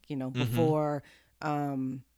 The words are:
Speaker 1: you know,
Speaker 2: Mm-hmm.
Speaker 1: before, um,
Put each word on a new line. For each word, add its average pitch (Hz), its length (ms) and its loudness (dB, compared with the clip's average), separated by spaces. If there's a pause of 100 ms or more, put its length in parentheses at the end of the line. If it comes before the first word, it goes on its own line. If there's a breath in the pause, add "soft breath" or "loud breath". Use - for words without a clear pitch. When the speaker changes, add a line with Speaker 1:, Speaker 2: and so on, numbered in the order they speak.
Speaker 1:
you 147 100 -6
know, 131 140 -4
Speaker 2:
Mm-hmm. 127 140 -6
Speaker 1:
before, 151 580 2 (400 soft breath)
um, 139 600 -2 (160)